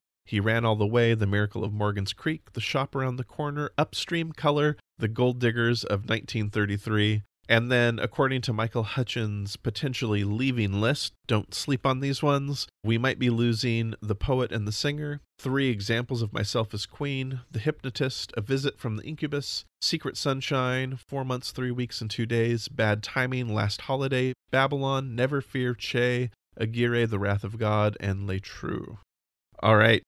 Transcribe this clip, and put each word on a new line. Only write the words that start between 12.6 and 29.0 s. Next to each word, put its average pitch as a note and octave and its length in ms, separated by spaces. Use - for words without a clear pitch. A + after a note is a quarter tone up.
we A2+ 140
might B2 220
be B2+ 100
losing A#2 720
The G#2 140
Poet B2+ 360
and G#2 160
the G#2 40
Singer, D3 500
Three C3+ 320
Examples A#2 540
of G#2 100
Myself G#2+ 400
as G#2 140
Queen, C3 540
The - 80
Hypnotist, C3+ 760
A A#2 60
Visit C3+ 380
from A2 180
the - 60
Incubus, C#3+ 600
Secret - 380
Sunshine, C3 800
Four C#3 160
Months, B2+ 280
Three B2+ 180
Weeks, B2 320
and A2 80
Two A#2 160
Days, A#2 420
Bad G#2+ 360
Timing, B2+ 500
Last G#2 280
Holiday, C3 520
Babylon, C3+ 640
Never C3+ 240
Fear, B2 360
Che, B2 560
Aguirre, A#2+ 480
The A2 140
Wrath G2+ 240
of A2 160
God, G#2+ 400
and G2 260
Les G2 140
True. - 580